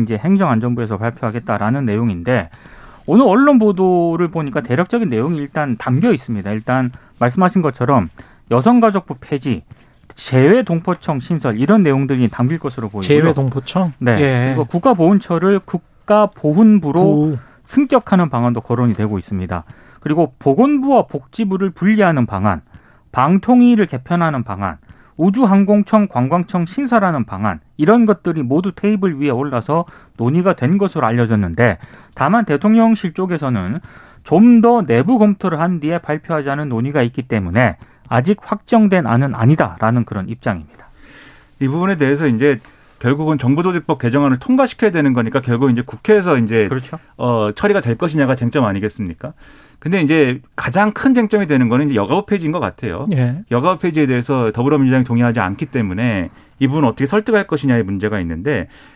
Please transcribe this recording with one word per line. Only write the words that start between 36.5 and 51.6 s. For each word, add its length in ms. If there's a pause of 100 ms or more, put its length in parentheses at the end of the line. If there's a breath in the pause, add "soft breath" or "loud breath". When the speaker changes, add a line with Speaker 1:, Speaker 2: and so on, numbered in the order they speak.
Speaker 1:
논의가 340
있기 200
때문에 540 (320 soft breath)
아직 320
확정된 640
안은 280
아니다라는 720
그런 240
입장입니다. 600 (720 soft breath)
Speaker 3:
이 60
부분에 300
대해서 300
이제 340 (380 soft breath)
결국은 400
정부조직법 600
개정안을 380
통과시켜야 560
되는 200
거니까 280
결국 300
이제 120
국회에서 560
이제 300
Speaker 1:
그렇죠. 300 (180 soft breath)
Speaker 3:
어, 380
처리가 260
될 160
것이냐가 400
쟁점 280
아니겠습니까? 680 (480 soft breath)
근데 200
이제 400 (140)
가장 380
큰 200
쟁점이 360
되는 200